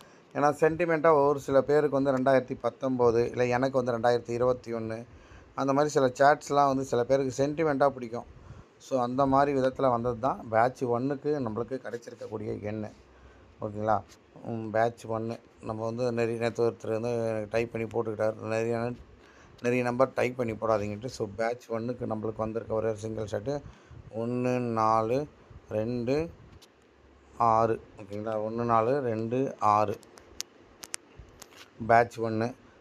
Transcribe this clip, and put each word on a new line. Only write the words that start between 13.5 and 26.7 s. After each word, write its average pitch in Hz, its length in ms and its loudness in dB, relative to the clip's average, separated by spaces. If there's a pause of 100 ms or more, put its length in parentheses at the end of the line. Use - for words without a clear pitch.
ஓகேங்களா? 107 400 -2 (420)
ம், 113 260 -8
பேட்ச் 113 360 0
ஒன்னு. 113 340 -6 (220)
நம்ம 110 240 -8
வந்து 117 260 -2
நிறைய, 117 280 -2
நேத்து 117 300 0
ஒருத்தர் 110 300 -4
வந்து 113 500 -2
டைப் 113 220 -2
பண்ணி 113 160 -4
போட்டுக்கிட்டார். 110 480 -2
நிறைய, 113 560 -2 (720)
நிறைய 123 220 0
நம்பர் 123 300 2
டைப் 123 240 -2
பண்ணி 113 160 -2
போடாதீங்கன்ட்டு. 107 520 -2
So, 113 300 -8
பேட்ச் 113 340 -6
ஒன்னுக்கு 117 400 -6
நம்மளுக்கு 107 280 -6
வந்திருக்க 110 360 -6
ஒரே 110 140 0
ஒரு 110 100 -2
சிங்கிள் 110 340 -8
ஷாட்டு 123 300 -4 (580)
ஒண்ணு 123 400 -2
நாலு 113 680 2 (420)
ரெண்டு 123 600 -2 (1080)